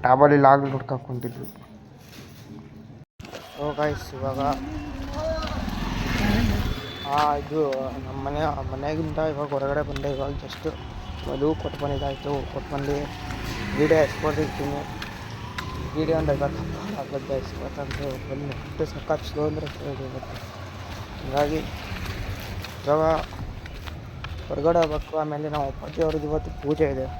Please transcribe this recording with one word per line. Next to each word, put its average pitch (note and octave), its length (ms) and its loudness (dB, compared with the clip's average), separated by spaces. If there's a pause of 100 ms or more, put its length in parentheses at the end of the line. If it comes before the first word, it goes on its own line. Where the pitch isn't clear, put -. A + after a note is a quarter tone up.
ಟ್ಯಾಬಲ್ಲಿ C#3 400 10
ಲಾಗ್ C#3 180 12 (100)
ನೋಡ್ಕೊಂಡು C3 340 -4
ಕುಂತಿದ್ವಿ. B2 400 -6 (2000)
So C#3+ 100 -4 (160)
ಗೈಸ್, D3 240 2 (140)
ಇವಾಗ, C3+ 220 -2 (2750)
ಆ, C#3+ 80 4 (240)
ಇದು D3 180 0 (440)
ನಮ್ಮ C3+ 120 -6 (100)
ಮನೆ, D3 140 0 (320)
ಮನೆಗಿಂತ D3+ 460 -2 (140)
ಇವಾಗ C#3+ 240 -2
ಹೊರಗಡೆ C#3 340 2
ಬಂದೆ. C#3+ 260 -2
ಇವಾಗ C#3 160 -2 (120)
just - 220 -8 (600)
ಮದುವೆ C#3 360 2
ಕೊಟ್ಟು D3 200 -4
ಬಂದಿದ್ದಾಯ್ತು, C#3+ 500 -2 (200)
ಕೊಟ್ಟು D3 220 -6
ಬಂದು C#3+ 220 0 (840)
ವಿಡಿಯೋ D#3 280 8
ಎಕ್ಸ್‌ಪೋರ್ಟ್ D3+ 380 0
ಇರ್ತೀನಿ. C#3+ 360 -2 (1160)
ವಿಡಿಯೋ D#3+ 240 4
ಒಂದು D3 160 2
ಐವತ್ತು C#3+ 260 0
ಅಪ್ಲೋಡ್ - 380 -4
ಆಗ್ಬೇಕು C3+ 320 -6
ಗೈಸ್. C3 260 -2
ಇವತ್ತಂತೂ C3+ 460 -4 (220)
ಫುಲ್ C3+ 240 -4
ನೆಟ್ಟು - 420 -4
ಸಖತ್ D3 380 -2
ಸ್ಲೋ D3+ 200 0
ಅಂದ್ರೆ D#3 240 -4
ಸ್ಲೋ C#3+ 200 -8
ಇದೆ C3+ 160 -6
ಇವತ್ತು. - 260 -8 (840)
ಹೀಗಾಗಿ D3 380 2 (1200)
ಇವಾಗ D3+ 180 4 (1500)
ಹೊರಗಡೆ D3+ 340 4
ಹೋಗ್ಬೇಕು. D3+ 300 0 (100)
ಆಮೇಲೆ D3+ 320 -2
ನಮ್ಮ C#3+ 180 2
ಅಪ್ಪಾಜಿ D3+ 340 -6
ಅವ್ರದ್ದು D#3 240 0
ಇವತ್ತು D#3 220 -2 (100)
ಪೂಜೆ D3+ 320 4
ಇದೆ. C3 120 -2 (140)